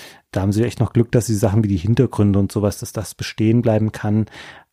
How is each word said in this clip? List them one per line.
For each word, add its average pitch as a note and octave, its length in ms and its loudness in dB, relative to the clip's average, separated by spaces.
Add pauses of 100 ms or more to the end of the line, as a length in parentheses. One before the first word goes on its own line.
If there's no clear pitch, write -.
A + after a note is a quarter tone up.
(300)
Da G2 120 -2
haben G2+ 100 2
sie A2 120 0
echt - 160 -2
noch G#2+ 120 0
Glück, A#2 200 2
dass A#2+ 140 2
die A2 80 -2
Sachen G2+ 300 2
wie G#2+ 40 0
die G2 80 0
Hintergründe G#2 640 2
und G2 140 0
sowas, G2+ 260 -2
dass - 140 -14
das - 220 -10
bestehen A2+ 480 0
bleiben G#2+ 300 0
kann. G#2+ 340 -2 (460)